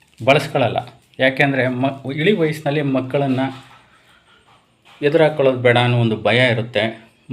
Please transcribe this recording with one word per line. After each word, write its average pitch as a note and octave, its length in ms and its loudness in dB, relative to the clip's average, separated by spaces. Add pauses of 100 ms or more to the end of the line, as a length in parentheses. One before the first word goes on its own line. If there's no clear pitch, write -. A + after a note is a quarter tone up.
(260)
ಬಳಸ್ಕೊಳ್ಳಲ್ಲ. C3 520 2 (420)
ಯಾಕೆಂದರೆ C3+ 480 0
ಮ-, B2+ 480 -6
ಇಳಿ D#3+ 160 0
ವಯಸ್ಸಿನಲ್ಲಿ D#3 500 -2
ಮಕ್ಕಳನ್ನು C3 840 -2 (1400)
ಎದುರಾಕೊಳ್ಳೋದು D3 560 2
ಬೇಡ A#2+ 200 2
ಅನ್ನೋ A#2+ 240 2
ಒಂದು A2 200 -2
ಭಯ A#2+ 300 2
ಇರುತ್ತೆ. A2+ 580 -4 (240)